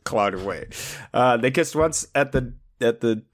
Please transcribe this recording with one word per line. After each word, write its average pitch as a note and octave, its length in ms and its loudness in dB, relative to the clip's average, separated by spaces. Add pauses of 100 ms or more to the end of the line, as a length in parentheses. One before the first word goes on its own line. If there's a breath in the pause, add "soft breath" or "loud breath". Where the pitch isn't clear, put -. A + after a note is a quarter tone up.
Clawed G2+ 300 2
her F#2 100 -6
way. F2 240 -6 (460 loud breath)
Uh, B2 240 4
they B2 120 2
kissed D#3+ 240 0
once D#3 400 0
at C#3 180 2
the, B2+ 200 -2 (280)
at A#2 200 2
the A2+ 220 0 (100)